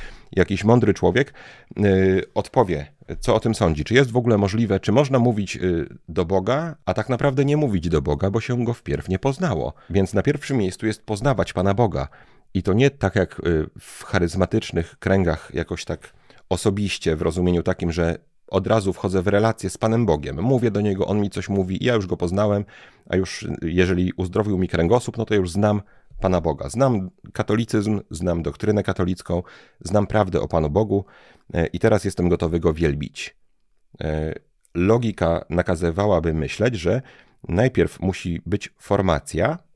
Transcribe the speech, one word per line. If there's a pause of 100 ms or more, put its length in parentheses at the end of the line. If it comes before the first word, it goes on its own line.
(320)
jakiś
mądry
człowiek, (440)
y, (100)
odpowie, (340)
co
o
tym
sądzi.
Czy
jest
w
ogóle
możliwe,
czy
można
mówić,
y, (220)
do
Boga, (100)
a
tak
naprawdę
nie
mówić
do
Boga,
bo
się
Go
wpierw
nie
poznało. (160)
Więc
na
pierwszym
miejscu
jest
poznawać
Pana
Boga. (460)
I
to
nie
tak
jak,
y, (140)
w
charyzmatycznych
kręgach
jakoś
tak (360)
osobiście,
w
rozumieniu
takim,
że (300)
od
razu
wchodzę
w
relację
z
Panem
Bogiem.
Mówię
do
Niego,
On
mi
coś
mówi,
ja
już
Go
poznałem, (440)
a
już,
y,
jeżeli
uzdrowił
mi
kręgosłup,
no
to
już
znam (400)
Pana
Boga.
Znam (240)
katolicyzm, (100)
znam
doktrynę
katolicką, (360)
znam
prawdę
o
Panu
Bogu, (480)
e,
i
teraz
jestem
gotowy
Go
wielbić. (680)
E, (420)
logika
nakazywałaby
myśleć,
że (460)
najpierw
musi
być
formacja, (180)